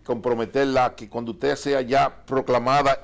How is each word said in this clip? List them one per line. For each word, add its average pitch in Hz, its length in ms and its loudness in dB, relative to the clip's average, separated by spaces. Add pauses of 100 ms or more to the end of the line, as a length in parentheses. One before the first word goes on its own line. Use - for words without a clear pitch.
comprometerla 123 840 0
a - 100 -2
que 107 140 -16
cuando 117 220 -8
usted 139 240 -2
sea 139 260 -2
ya 131 440 0
proclamada 131 800 2